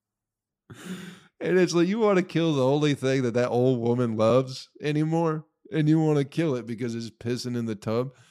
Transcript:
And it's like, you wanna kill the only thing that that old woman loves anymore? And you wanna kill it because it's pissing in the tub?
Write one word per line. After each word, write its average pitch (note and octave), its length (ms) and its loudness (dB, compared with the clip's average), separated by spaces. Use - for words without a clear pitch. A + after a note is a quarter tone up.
And E3+ 160 0
it's E3+ 160 2
like, E3+ 140 2
you G#3 120 -2
wanna G3+ 220 2
kill E3 320 0
the C3 120 2
only D3 280 2
thing C3 300 0
that A#2 120 -2
that A#2+ 140 2
old B2 300 2
woman A#2+ 380 0
loves B2+ 520 2
anymore? D#3 640 -2
And D3+ 160 0
you D#3 120 6
wanna D3+ 260 2
kill D3+ 300 -2
it A#2 100 -6
because A#2 300 -6
it's A#2 140 -8
pissing A#2+ 480 -6
in A#2 80 -4
the A2 100 -4
tub? A#2 360 -4